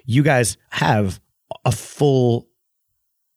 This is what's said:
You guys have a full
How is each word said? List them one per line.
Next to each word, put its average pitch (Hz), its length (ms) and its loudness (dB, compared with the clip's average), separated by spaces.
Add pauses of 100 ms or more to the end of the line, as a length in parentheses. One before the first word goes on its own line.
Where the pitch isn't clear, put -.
You 127 180 0
guys 131 340 0 (140)
have 104 480 -2 (460)
a 123 60 0
full 123 760 0 (880)